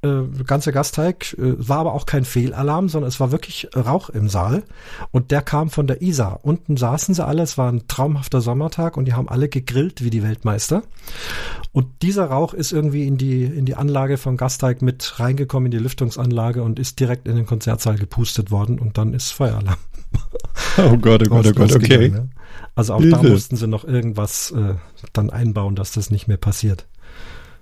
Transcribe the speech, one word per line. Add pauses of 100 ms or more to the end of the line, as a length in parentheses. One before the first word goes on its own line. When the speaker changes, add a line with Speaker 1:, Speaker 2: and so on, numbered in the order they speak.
Speaker 1:
Äh,
ganze
Gasteig,
äh,
war
aber
auch
kein
Fehlalarm,
sondern
es
war
wirklich
Rauch
im
Saal (480)
und
der
kam
von
der
Isar.
Unten
saßen
sie
alle,
es
war
ein
traumhafter
Sommertag
und
die
haben
alle
gegrillt
wie
die
Weltmeister. (920)
Und (140)
dieser
Rauch
ist
irgendwie
in
die,
in
die
Anlage
vom
Gasteig
mit
reingekommen,
in
die
Lüftungsanlage
und
ist
direkt
in
den
Konzertsaal
gepustet
worden
und
dann
ist
Feueralarm.
<laughs> (880)
Speaker 2:
Oh
Gott,
oh
Gott,
oh
Gott,
Speaker 1:
Losgegangen,
Speaker 2:
okay.
Speaker 1:
ne? (440)
Also
auch
da
Speaker 2:
Hilfe.
Speaker 1:
mussten
sie
noch
irgendwas,
äh, (360)
dann
einbauen,
dass
das
nicht
mehr
passiert. (760)